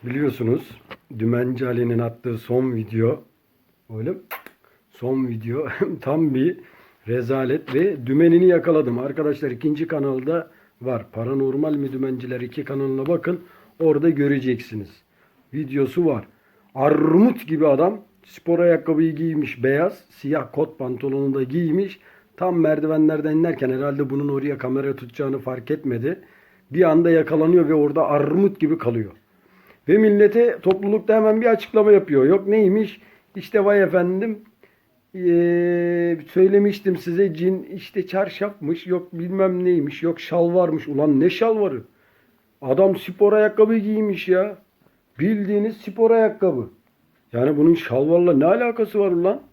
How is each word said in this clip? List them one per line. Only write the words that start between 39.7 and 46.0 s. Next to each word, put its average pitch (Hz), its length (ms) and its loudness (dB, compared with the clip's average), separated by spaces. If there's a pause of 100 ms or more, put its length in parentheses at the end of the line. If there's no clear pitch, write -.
yok 170 160 -2
şal 170 340 0
varmış. 170 340 0
Ulan 143 320 2
ne 170 100 4
şal 220 320 0
varı? 139 200 -2 (800)
Adam 170 340 2
spor 202 380 2
ayakkabı 214 440 4
giymiş 208 500 -2
ya. 185 300 0 (640)
Bildiğiniz 208 580 -2
spor 226 340 0